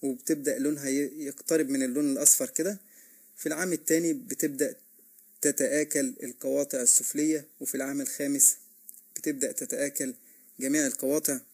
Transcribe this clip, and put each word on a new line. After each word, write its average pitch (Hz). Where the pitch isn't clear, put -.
وبتبدأ 139
لونها 143
ي-، 135
يقترب 151
من 135
اللون 135
الأصفر 135
كده. 196
في -
العام 165
التاني 165
بتبدأ 143
تتآكل 143
القواطع 135
السفلية، 147
وفي -
العام 139
الخامس 139
بتبدأ 139
تتآكل 139
جميع 139
القواطع 135